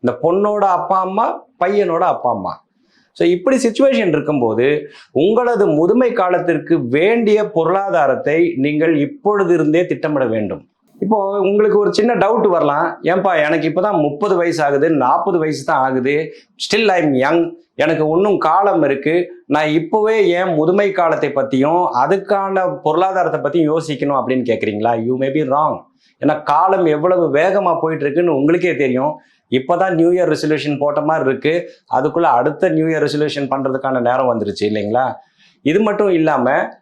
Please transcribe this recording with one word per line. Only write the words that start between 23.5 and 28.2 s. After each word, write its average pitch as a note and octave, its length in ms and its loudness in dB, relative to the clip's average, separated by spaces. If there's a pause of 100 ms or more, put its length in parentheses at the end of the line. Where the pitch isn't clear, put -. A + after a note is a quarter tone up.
யோசிக்கணும்?" C#3+ 520 -2
அப்படின்னு B2+ 200 -2
கேக்குறீங்களா? A2 680 -2
You B2+ 100 -2
may C3+ 100 -2
be C#3 260 -2
wrong. D3 260 -2 (460)
ஏன்னா, F3 160 0
காலம் F#3 420 2
எவ்வளவு D#3+ 480 2
வேகமா F3+ 480 2
போயிட்டு D#3+ 240 -4
இருக்குன்னு D#3+ 300 0